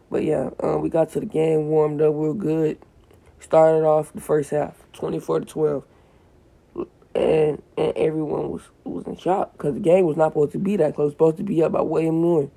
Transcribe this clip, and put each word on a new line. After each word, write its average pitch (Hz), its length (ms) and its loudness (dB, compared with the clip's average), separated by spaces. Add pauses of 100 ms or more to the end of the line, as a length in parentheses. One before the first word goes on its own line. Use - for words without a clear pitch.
(120)
But, - 120 -2
yeah, 147 280 -2 (100)
um, 151 200 -2
we 156 80 -2
got 160 240 0
to 151 60 -4
the 135 60 -6
game, 156 420 0
warmed 151 320 0
up 151 160 4
real 156 200 -2
good. 156 420 -2 (640)
Started 160 440 4
off 151 300 2
the - 80 -12
first 151 300 -2
half, 147 240 -2 (180)
twenty-four - 460 -4
to - 60 -8
twelve. 147 380 -2 (1300)
And, 156 460 0 (160)
and 160 180 -2
everyone 156 540 -4
was, - 140 -10 (200)
was - 220 -10
in - 120 -10
shock - 420 -2
'cause 147 160 -4
the - 40 -8
game 180 280 4
was 147 100 -2
not 156 140 2
supposed 147 220 0
to - 40 -6
be 196 200 -2
that 151 180 0
close. 147 80 -2
It - 20 2
was 147 80 -2
supposed 160 240 2
to - 60 -8
be 160 180 0
up 190 120 0
by - 100 0
way 160 260 0
more. 165 480 2